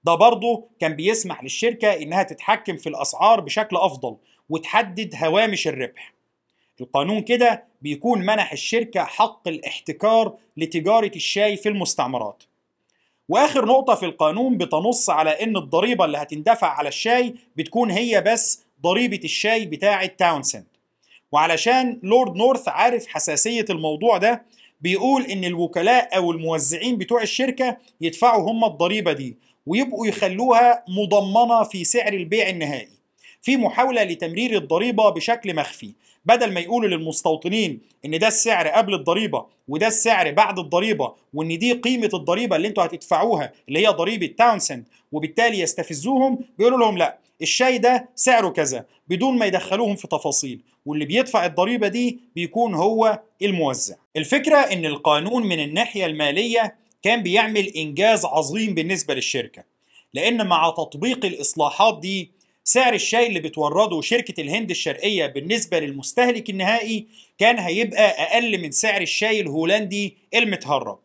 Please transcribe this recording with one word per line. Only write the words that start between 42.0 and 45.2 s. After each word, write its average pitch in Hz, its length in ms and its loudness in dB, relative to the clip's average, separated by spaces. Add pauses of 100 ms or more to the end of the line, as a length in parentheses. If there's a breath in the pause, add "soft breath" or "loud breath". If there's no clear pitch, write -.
الضريبة 180 420 -2
اللي 170 120 0
انتوا 202 180 0
هتدفعوها 170 640 -2 (160 soft breath)
اللي 143 120 -2
هي 208 80 4
ضريبة 185 500 0
تاونسند، 202 500 -2 (240 soft breath)
وبالتالي 196 480 -2